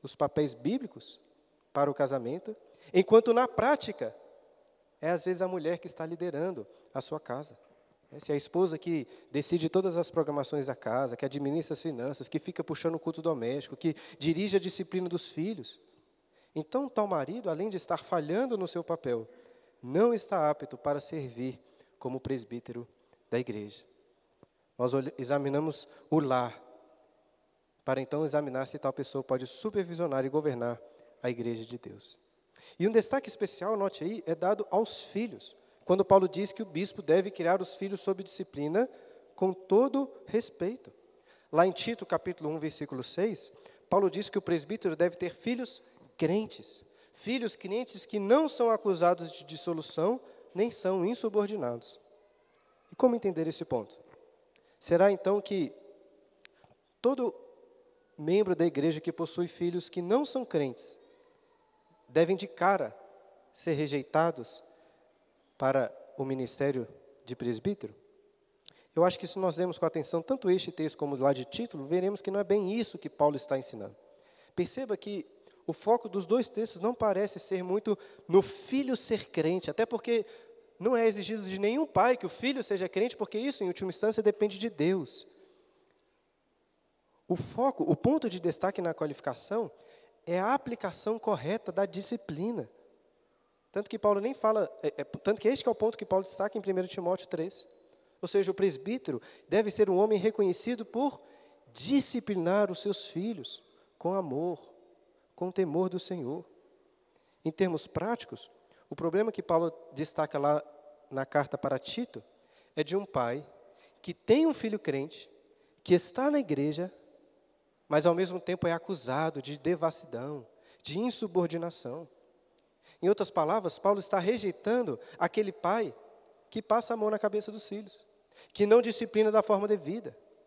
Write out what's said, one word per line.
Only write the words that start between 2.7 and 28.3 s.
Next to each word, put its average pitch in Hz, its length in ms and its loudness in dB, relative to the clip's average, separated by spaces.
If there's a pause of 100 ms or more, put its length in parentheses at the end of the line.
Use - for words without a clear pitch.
enquanto 220 400 8
na 247 140 6
prática 226 680 0 (840)
é 156 80 0
às 175 160 0
vezes 185 160 -2
a 185 60 2
mulher 170 320 -2
que - 80 -12
está 165 180 -8
liderando 165 600 -4 (280)
a 135 80 -4
sua 151 180 -6
casa. 135 380 -10 (600)
Se - 120 -4
a 147 40 4
esposa 160 420 2
que 156 300 -2 (240)
decide 160 380 0
todas 185 280 2
as 170 120 0
programações 143 580 -2
da 135 80 -4
casa, 120 420 -2
que - 80 -4
administra 143 480 -2
as - 80 -6
finanças, 135 480 -6
que 151 100 -2
fica 175 240 -6
puxando 165 320 -2
o 156 40 -4
culto 160 220 -6
doméstico, 139 540 -2
que 156 200 0 (220)
dirige 175 380 2
a 196 40 6
disciplina 180 500 -2
dos 170 200 -4
filhos, 165 500 -6 (760)
então 254 320 -2
tal 220 180 0
marido, 185 440 -2
além 170 200 -2
de 185 80 -6
estar 170 200 -2
falhando 185 600 -2
no 190 100 -4
seu 170 160 -6
papel, 123 440 -4 (560)
não 180 300 4
está 185 360 0
apto 147 300 -4
para 143 200 -2
servir 131 600 -8 (400)
como 131 200 -6
presbítero 120 680 -8 (420)
da 117 80 0
igreja. 104 460 -6 (960)
Nós 123 160 2
olh-, 135 240 0
examinamos 143 680 0 (220)
o 156 100 6
lar, 127 440 0 (1200)
para 135 160 0
então 147 240 -4
examinar 135 440 -2